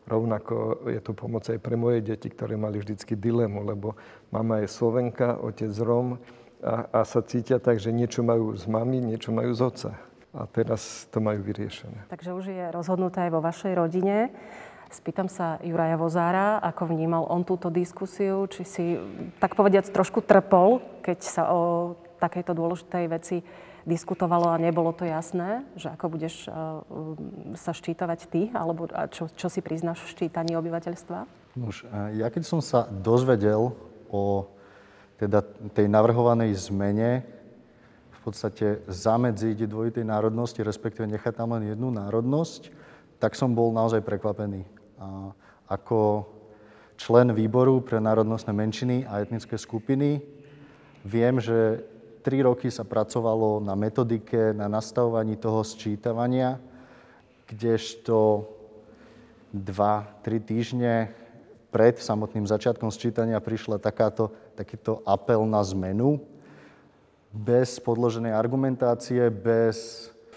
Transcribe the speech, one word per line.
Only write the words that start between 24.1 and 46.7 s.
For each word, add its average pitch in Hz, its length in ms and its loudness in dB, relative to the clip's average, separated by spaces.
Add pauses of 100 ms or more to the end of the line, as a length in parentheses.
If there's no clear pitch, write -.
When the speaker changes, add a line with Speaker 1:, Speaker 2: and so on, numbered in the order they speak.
Speaker 2:
a 165 100 0
nebolo 165 300 2
to 170 160 -6
jasné, 175 560 -4 (100)
že - 160 -10
ako - 240 -8
budeš, 165 320 -8
e, - 60 -12 (1040)
sa - 160 -6
ščítavať 170 460 -4 (100)
ty, 165 120 0 (120)
alebo 170 400 -4
a 151 160 -4
čo, - 220 -8
čo - 180 -6
si 180 140 -6
priznáš 165 420 -6
v - 60 -16
ščítaní 165 420 -2
obyvateľstva? 170 680 -6 (380)
Speaker 3:
Nuž, 120 300 -8
e, 107 340 -4
ja 117 80 0
keď 170 160 -4
som 165 160 -2
sa 120 260 2
dozvedel 110 840 4 (380)
o 98 340 0 (720)
teda 104 240 4 (320)
tej 104 160 4
navrhovanej 117 640 6
zmene, 101 720 0 (840)
v - 100 -20
podstate 104 640 -4
zamedziť 110 800 0
dvojitej 113 400 -4
národnosti, 110 560 0
respektíve 107 480 -4
nechať 107 320 -4
tam 117 160 -2
len 107 160 -4
jednu 120 160 -4
národnosť, 117 800 -2 (480)
tak - 160 0
som 123 240 0
bol 117 160 4
naozaj 113 320 2
prekvapený. 101 560 -4 (400)
A 98 320 -12 (320)
ako 107 640 2 (720)